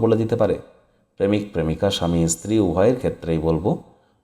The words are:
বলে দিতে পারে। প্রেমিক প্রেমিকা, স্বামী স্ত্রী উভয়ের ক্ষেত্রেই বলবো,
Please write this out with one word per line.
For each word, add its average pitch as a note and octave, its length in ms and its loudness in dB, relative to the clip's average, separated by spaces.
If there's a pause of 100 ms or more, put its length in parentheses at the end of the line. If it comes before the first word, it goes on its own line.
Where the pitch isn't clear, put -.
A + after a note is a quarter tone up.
বলে A2+ 140 4
দিতে A2+ 180 -2
পারে। - 200 0 (640)
প্রেমিক G#2 340 0
প্রেমিকা, E2 380 -2
স্বামী E2+ 380 0
স্ত্রী G2+ 320 -2
উভয়ের F#2+ 380 2
ক্ষেত্রেই E2 420 -4
বলবো, E2 320 0 (520)